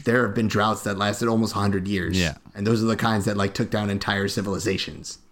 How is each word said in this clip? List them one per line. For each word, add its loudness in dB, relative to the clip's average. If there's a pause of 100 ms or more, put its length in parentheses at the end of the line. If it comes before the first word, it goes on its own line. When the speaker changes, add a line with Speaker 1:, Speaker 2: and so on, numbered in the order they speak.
Speaker 1:
there 4
have -4
been 2
droughts 2
that -2
lasted 0
almost 2
a -2
hundred 0
years. 0
Speaker 2:
Yeah. 2 (200)
Speaker 1:
And -4
those 2
are 2
the 2
kinds 0
that, 0
like, 0
took -2
down 0
entire 0
civilizations, -4 (120)